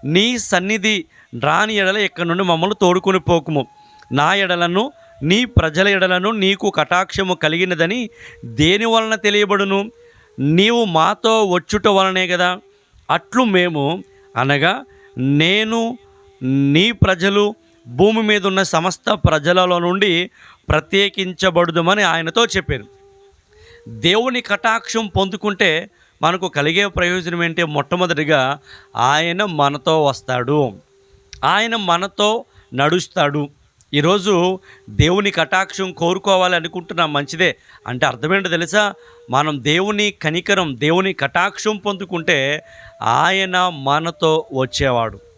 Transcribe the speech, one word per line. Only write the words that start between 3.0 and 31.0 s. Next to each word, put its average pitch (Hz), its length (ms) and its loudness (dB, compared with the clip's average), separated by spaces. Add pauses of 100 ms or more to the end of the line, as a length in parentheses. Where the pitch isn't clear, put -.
పోకుము. 160 480 -2 (440)
నా 147 240 2
ఎడలను 180 560 0 (320)
నీ 202 220 2
ప్రజల 180 420 0
ఎడలను 190 440 0
నీకు 202 380 0
కటాక్షము 185 640 -2
కలిగినదని 175 760 -2 (360)
దేని 156 400 0
వలన 226 300 0
తెలియబడును? 202 760 0 (480)
నీవు 202 460 2
మాతో 208 600 2
వచ్చుట 185 420 -2
వలనే 190 400 2
కదా. 180 320 0 (520)
అట్లు 170 320 0
మేము," 180 600 0 (340)
అనగా 143 480 0 (320)
నేను, 208 800 0 (460)
నీ 139 480 2
ప్రజలు, 202 640 0 (320)
భూమి 196 340 2
మీద 208 260 0
ఉన్న 190 160 0
సమస్త 175 480 -2
ప్రజలలో 175 680 2
నుండి 180 520 0 (380)
ప్రత్యేకించబడుదుమని 180 1300 0
ఆయనతో 165 420 0
చెప్పారు. 151 400 -6 (1000)
దేవుని 214 540 0
కటాక్షం 226 640 -2
పొందుకుంటే 190 840 0 (320)
మనకు 175 260 0
కలిగే 165 400 0
ప్రయోజనం 175 560 -2
ఏంటి? 170 200 -2
మొట్టమొదటిగా 147 960 0 (360)
ఆయన 160 500 0
మనతో 151 580 0
వస్తాడు, 131 680 -2 (720)